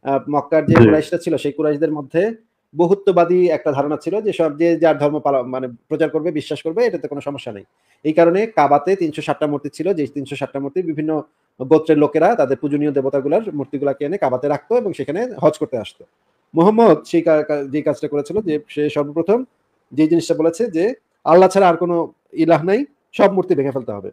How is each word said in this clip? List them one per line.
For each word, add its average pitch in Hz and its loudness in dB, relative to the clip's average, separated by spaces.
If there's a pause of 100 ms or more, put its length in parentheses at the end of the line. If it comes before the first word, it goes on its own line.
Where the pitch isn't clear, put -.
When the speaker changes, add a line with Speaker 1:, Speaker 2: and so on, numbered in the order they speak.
Speaker 1:
আ, 139 0 (120)
মক্কার 147 0
যে 156 4
Speaker 2:
জি। 117 8
Speaker 1:
কুরাইশরা 156 4
ছিল, 165 -2
সেই 143 -4
কুরাইশদের 151 -2
মধ্যে 165 -2 (420)
বহুত্ববাদী 175 2
একটা 156 0
ধারণা 143 -2
ছিল 175 -4
যে, 214 -4
সব 156 -2
যে 170 2
যার 156 2
ধর্ম 147 0
পালা-, 139 0
মানে, 127 -8
প্রচার 151 -4
করবে, 160 -4
বিশ্বাস 151 -8
করবে, 185 -2
এটাতে 170 -6
কোনো 143 -10
সমস্যা 135 -10
নেই। 98 -16 (380)
এই 156 -2
কারণে 170 4
কাবাতে 147 2
তিনশো 156 -4
ষাটটা 151 -2
মূর্তি 147 -6
ছিল। 175 -4
যে 151 -2
তিনশো 139 -10
ষাটটা 139 -8
মূর্তি, 139 -6
বিভিন্ন 156 -4 (400)
গোত্রের 156 4
লোকেরা 156 2
তাদের 135 0
পূজনীয় 147 -2
দেবতাগুলার 139 -2 (140)
মূর্তিগুলাকে 139 -6
এনে 143 -6
কাবাতে 131 -2
রাখতো 147 -4
এবং 214 -2
সেখানে 185 -8
হজ - 0
করতে 131 -6
আসতো। - -12 (500)
মোহাম্মদ 196 4
সেই 170 -2
কা-, 156 2
কা-, 147 -4
যে 139 -6
কাজটা 151 -4
করেছিল, 147 -4
যে 156 -4
সে 147 -4
সর্বপ্রথম 165 -2 (480)
যে 151 2
জিনিসটা 165 2
বলেছে 165 0
যে, 180 -2 (300)
"আল্লাহ 180 6
ছাড়া 190 4
আর 165 2
কোনো 170 -2 (200)
ইলাহ 160 2
নাই, 208 0 (280)
সব 196 2
মূর্তি 185 0
ভেঙে 139 0
ফেলতে 127 -8
হবে।" 98 -12